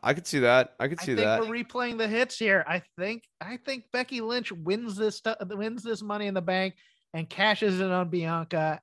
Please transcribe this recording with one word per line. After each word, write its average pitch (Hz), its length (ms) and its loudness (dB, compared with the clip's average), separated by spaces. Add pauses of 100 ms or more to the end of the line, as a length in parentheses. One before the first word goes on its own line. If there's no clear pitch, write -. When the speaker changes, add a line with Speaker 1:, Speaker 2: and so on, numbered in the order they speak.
Speaker 1:
I 131 120 2
could 170 120 -4
see 143 140 0
that. 123 400 6
I 131 80 0
could 165 140 -6
Speaker 2:
I - 20 -6
Speaker 1:
see 131 120 0
Speaker 2:
think 107 100 4
Speaker 1:
that. 110 160 4
Speaker 2:
we're 226 220 -4
replaying 240 340 -4
the 220 100 0
hits 233 320 -2
here. 196 260 4
I 170 160 -2 (160)
think, 214 260 -6 (180)
I 233 160 -8
think 247 340 -8
Becky 247 300 -2
Lynch 233 300 -4
wins 196 440 -4
this 208 220 -2
stu-, 220 240 -4
wins 208 420 -6
this 220 180 -4
Money 208 260 -4
in 196 60 -2
the 185 80 0
Bank 185 340 0 (380)
and 160 160 -6
cashes 196 520 2
in 190 100 0
on 180 180 2
Bianca 165 720 -2